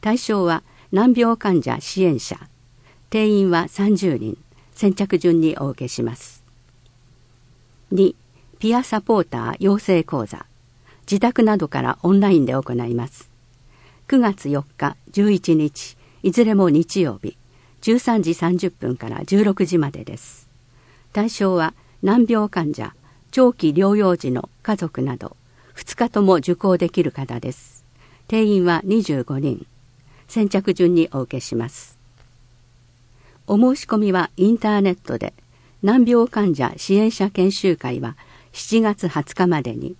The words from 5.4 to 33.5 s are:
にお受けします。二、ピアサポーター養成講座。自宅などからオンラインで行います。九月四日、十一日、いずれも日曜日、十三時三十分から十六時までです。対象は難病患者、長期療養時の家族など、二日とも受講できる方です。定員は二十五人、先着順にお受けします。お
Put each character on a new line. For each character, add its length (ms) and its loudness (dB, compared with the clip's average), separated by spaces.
に 160 0
お 120 -6
受 160 -10
け 20 -8
し 160 -6
ま 120 -6
す。 280 -18
二、 240 2
ピ 160 0
ア 80 0
サ 180 -4
ポ 200 0
ー 20 0
タ 300 -8
ー 60 -10
養 200 2
成 240 0
講 240 -6
座。 180 -16
自 100 0
宅 220 2
な 160 4
ど 100 -2
か 140 -4
ら 220 -4
オ 80 2
ン 80 6
ラ 100 2
イ 80 6
ン 80 4
で 80 -2
行 200 -4
い 200 -4
ま 140 -4
す。 240 -20
九 140 2
月 280 0
四 160 -2
日、 180 -4
十 200 2
一 240 2
日、 420 -2
い 80 0
ず 160 4
れ 80 0
も 160 4
日 320 0
曜 200 -2
日、 140 -10
十 160 2
三 240 0
時 140 -2
三 220 -2
十 120 -2
分 260 -6
か 140 -14
ら 160 -10
十 180 2
六 220 0
時 140 0
ま 100 0
で 140 -14
で 140 -14
す。 300 -20
対 160 0
象 260 0
は 180 0
難 260 4
病 180 2
患 280 -4
者、 180 -12
長 220 4
期 160 0
療 260 2
養 220 2
時 140 -6
の 180 -6
家 120 -2
族 280 -6
な 120 -4
ど、 200 -14
二 220 -14
日 140 0
と 140 0
も 120 6
受 200 0
講 220 0
で 120 -2
き 140 -2
る 80 -2
方 280 -8
で 120 -8
す。 340 -20
定 160 0
員 220 2
は 180 2
二 200 0
十 200 -2
五 140 -6
人、 300 -4
先 220 -2
着 240 0
順 220 2
に 180 2
お 80 -4
受 160 -8
け 20 -6
し 160 -10
ま 140 -4
す。 300 -20
お 120 0